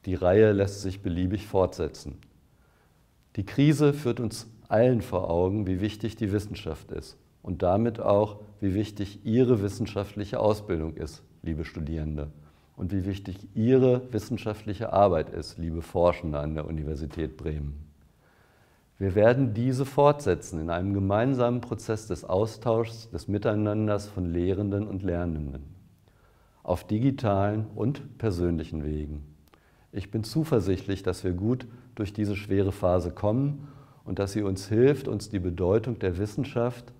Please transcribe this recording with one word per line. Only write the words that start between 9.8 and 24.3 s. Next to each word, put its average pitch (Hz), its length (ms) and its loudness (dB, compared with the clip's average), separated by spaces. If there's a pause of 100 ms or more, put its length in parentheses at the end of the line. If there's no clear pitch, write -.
Ausbildung 95 540 0
ist, - 280 -10 (200)
liebe 80 220 -4
Studierende, 78 680 -6 (460)
und 95 160 -4
wie 95 120 0
wichtig 98 320 -6 (180)
Ihre 127 580 4
wissenschaftliche 107 800 -6
Arbeit 92 380 4
ist, - 280 -10
liebe 82 240 -4
Forschende 85 560 2
an 76 160 -4
der 76 120 -4
Universität 78 680 -6
Bremen. 73 380 -6 (1200)
Wir 95 180 0
werden 120 360 6
diese 123 320 0
fortsetzen 135 760 2
in 82 100 -4
einem 95 240 0
gemeinsamen 120 680 2
Prozess - 460 -6
des 80 180 -6
Austauschs, 113 840 -2
des - 160 -10
Miteinanders 104 800 0
von 87 260 -4